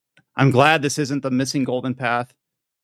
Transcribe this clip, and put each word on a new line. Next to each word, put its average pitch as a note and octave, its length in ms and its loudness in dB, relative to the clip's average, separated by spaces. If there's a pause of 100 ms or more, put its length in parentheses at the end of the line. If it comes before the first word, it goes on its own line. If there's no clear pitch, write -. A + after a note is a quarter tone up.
(380)
I'm C3+ 140 4
glad C#3+ 300 4
this C#3 160 -4
isn't C#3+ 240 -4
the C3+ 100 -4
missing C3 340 -2
Golden B2+ 280 -4
Path. B2 400 -4 (500)